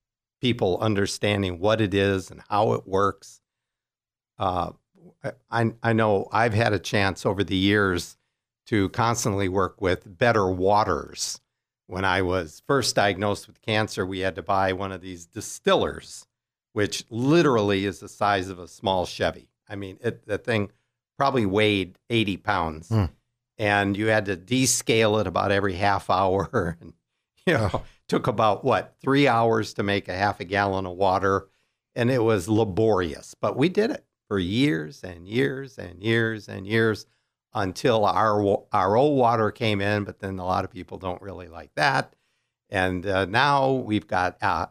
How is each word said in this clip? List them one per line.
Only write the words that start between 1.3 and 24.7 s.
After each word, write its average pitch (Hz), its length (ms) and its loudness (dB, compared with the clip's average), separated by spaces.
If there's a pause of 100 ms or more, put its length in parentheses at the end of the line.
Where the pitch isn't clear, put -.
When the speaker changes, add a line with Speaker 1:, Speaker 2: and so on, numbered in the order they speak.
Speaker 1:
what 107 220 2
it 98 120 0
is 98 380 0
and - 180 -20
how 107 240 2
it - 140 -6
works. 95 540 -2 (1000)
Uh, 90 320 -2 (800)
I, 113 220 0 (100)
I 117 100 2
know 107 380 2
I've 110 240 2
had 113 180 2
a 95 60 0
chance 98 480 -2
over 98 160 0
the 90 120 -4
years 95 640 0 (480)
to 98 240 0
constantly 113 600 -2
work 92 300 -2
with 92 380 -2
Better 110 300 4
Waters. 92 960 0 (440)
When 92 200 -4
I 95 180 2
was 87 420 -4
first 135 300 0
diagnosed 101 500 0
with - 160 -20
cancer, 107 420 -2
we 92 180 -6
had 92 160 -2
to 95 40 -8
buy 95 320 0
one 95 180 -6
of 90 100 -12
these 90 260 -16
distillers, - 1000 -4 (480)
which 101 360 -2
literally 117 760 2
is 95 160 -6
the 101 80 -18
size 98 400 -2
of 90 100 -12
a 87 80 -16
small 95 380 -2
Chevy. - 420 -4 (220)
I 101 80 -10
mean, 95 240 -12
it, - 260 -6
the 101 100 -2
thing 107 340 -2 (460)
probably 135 280 2
weighed 98 520 2 (120)
eighty 107 260 0
pounds. 82 540 -4
Speaker 2:
Hmm. 110 160 2 (520)
Speaker 1:
And 101 380 0
you 107 120 -2
had 110 180 2
to 98 100 -2
descale 113 840 0